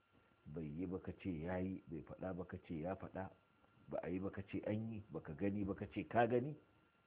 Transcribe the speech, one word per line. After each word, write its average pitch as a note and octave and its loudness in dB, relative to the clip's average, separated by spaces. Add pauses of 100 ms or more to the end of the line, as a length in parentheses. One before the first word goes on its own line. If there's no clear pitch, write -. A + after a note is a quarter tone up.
(460)
bai D#2 -4
yi D#2 -2
ba F2+ -2
ka - -6
ce - -4
ya E2+ 0
yi, F#2 0
bai D#2+ -6
faɗa F2+ -4
ba F2+ -4
ka F#2 -8 (100)
ce F2+ -4
ya F2+ 0
faɗa, F#2 -4 (580)
ba C#2+ -2
a D#2 -2
yi F#2 2
ba F#2+ 0
ka G2 -4
ce - -2
an A2+ 2
yi, G#2+ -6
ba - -4
ka - -8
gani G2+ 2
ba G2 2
ka G2+ -4
ce G2 -2
ka A#2 8
gani, B2 4 (540)